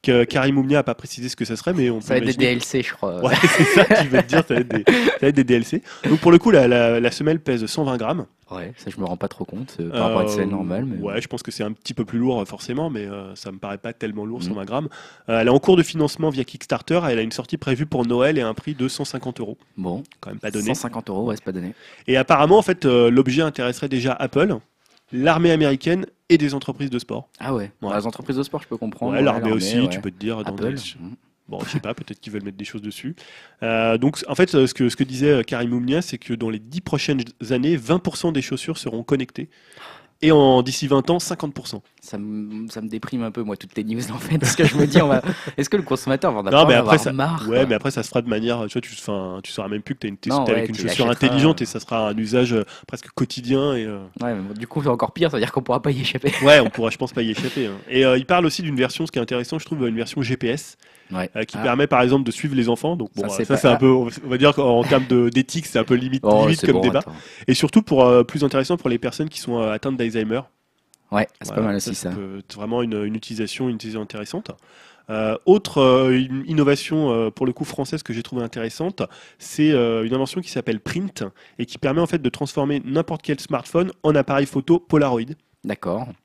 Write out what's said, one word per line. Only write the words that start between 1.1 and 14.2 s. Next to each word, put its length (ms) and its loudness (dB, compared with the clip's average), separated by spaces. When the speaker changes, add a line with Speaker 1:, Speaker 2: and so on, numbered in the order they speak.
Speaker 1:
ce 60 -8
que 100 -4
ça 120 -6
serait, 180 -4
mais 160 2
on 100 -4
Speaker 2:
Ça 140 -2
Speaker 1:
peut 60 4
Speaker 2:
va 100 0
être 80 -2
des 60 4
Speaker 1:
imaginer. 100 4
Speaker 2:
D 40 0
L 40 -4
C, 200 -2
je 120 -6
crois. 260 -6
Speaker 1:
Ouais, 180 2
<laughs> 40 4
c'est 220 6
ça, 200 6
tu 220 4
veux 160 4
te 60 -2
dire, 180 2
ça 80 0
va 60 2
être 80 -2
des, 180 -2
ça 360 4
va 60 4
être 60 2
des 80 4
D 120 4
L 100 2
C. 180 -4
Donc 120 4
pour 100 6
le 80 10
coup, 140 6
la, 160 8
la, 320 4
la 100 2
semelle 300 -2
pèse 260 -2
cent 160 -4
vingt 140 -2
grammes. 300 -4
Speaker 2:
Ouais, 240 -10
ça 180 -14
je 60 -12
me 40 -4
rends 120 -6
pas 100 -6
trop 180 -10
compte, 360 -14
euh, 100 -6
par 140 -4
rapport 160 0
à 20 0
une 60 0
semelle 200 -2
Speaker 1:
Euh, 40 -6
Speaker 2:
normale, 340 -4
mais 160 -8
Speaker 1:
ouais, 180 -4
je 60 -10
pense 160 -10
que 80 -10
c'est 140 -8
un 80 -6
petit 220 -12
peu 100 -4
plus 160 -4
lourd, 200 0
euh, 40 -4
forcément, 460 -8
mais, 160 -8
euh, 280 -12
ça 160 -16
me 80 -14
paraît 200 -10
pas 140 -12
tellement 320 -8